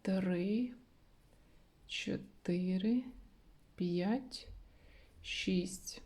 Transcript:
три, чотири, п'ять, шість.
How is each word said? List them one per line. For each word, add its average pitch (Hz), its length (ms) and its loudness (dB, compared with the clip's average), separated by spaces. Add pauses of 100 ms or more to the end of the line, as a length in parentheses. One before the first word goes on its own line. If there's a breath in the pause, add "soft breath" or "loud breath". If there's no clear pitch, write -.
три, 190 720 2 (1120 soft breath)
чотири, 190 1160 0 (720)
п'ять, 180 720 0 (760 soft breath)
шість. - 840 -2